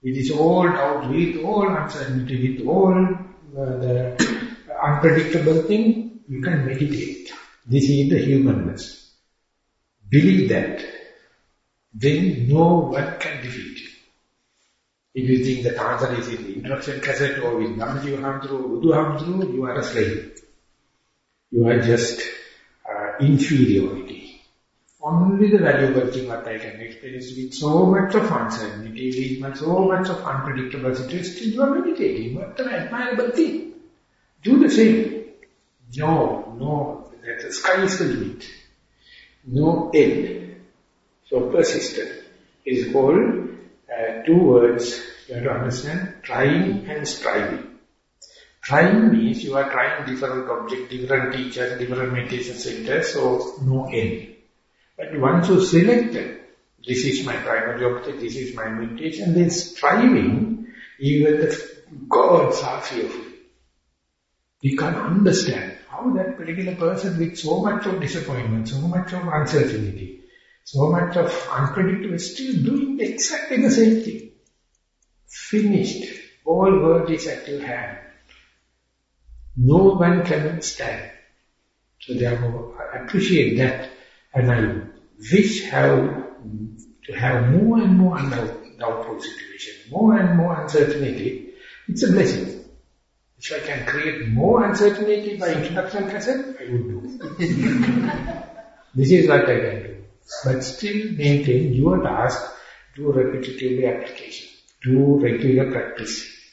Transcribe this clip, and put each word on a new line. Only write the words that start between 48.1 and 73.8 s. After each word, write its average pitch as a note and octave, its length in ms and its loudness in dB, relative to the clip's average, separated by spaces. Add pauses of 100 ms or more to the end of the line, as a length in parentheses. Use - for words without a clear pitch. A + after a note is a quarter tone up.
Trying F#3+ 520 4
means - 320 0
you C3+ 120 -4
are C#3 140 0
trying C3 360 -2
different B2+ 440 -6
objects, A#2 400 -8
different B2+ 420 -2
teachers, B2 460 -6
different B2 340 -4
meditation A#2+ 440 -6
centers, A#2+ 560 -4
so B2+ 500 -2
no C3 300 0
end. - 420 -4 (600)
But - 240 -8
once E3 280 2
you F#3 160 6
selected, A3+ 760 2 (440)
this B2 200 -2
is C3+ 200 -2
my A#2 120 -6
primary A#2+ 480 -4
object, - 340 -4
this A#2 160 -8
is B2+ 220 -8
my A2 120 -8
meditation, D#3 680 -4
then F3 160 4
striving, - 1160 2 (320)
even D3+ 440 4
the - 280 -2 (380)
gods D3+ 540 4
are - 180 -6
fearful. F2 440 -8 (1400)
We C3+ 140 0
can't - 200 -2
understand - 800 2 (120)
how B3+ 260 -4
that F#3 220 -4
particular F3 380 -6
person F3 440 -2
with E3 200 -2
so - 220 0
much G#3 260 -2
of F3+ 140 -4
disappointment, A#2 680 -4
so C3+ 120 -4
much F3 320 -2
of F3 160 -6
uncertainty, B2 920 -2 (420)
so C#3+ 260 2
much F3 260 0
of - 360 -2
unpredictable, F#3 640 -2
still - 460 -4
doing C#4 360 0
exactly - 600 -2
the - 80 4
same A3+ 320 6